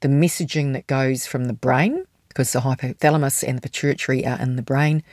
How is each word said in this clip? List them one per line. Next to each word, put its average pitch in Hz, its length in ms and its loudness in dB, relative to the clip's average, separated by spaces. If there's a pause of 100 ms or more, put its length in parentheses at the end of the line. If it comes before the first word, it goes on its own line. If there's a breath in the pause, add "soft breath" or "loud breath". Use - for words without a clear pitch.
the 139 80 2
messaging 147 640 2
that - 140 -8
goes 131 380 0
from 127 200 -4
the 117 80 -4
brain, 175 520 0 (220)
because - 260 -2
the 123 80 2
hypothalamus 135 840 0
and 127 120 -2
the 120 40 -6
pituitary 135 640 -2
are 127 140 -2
in 127 160 -2
the 127 60 -4
brain. 151 520 2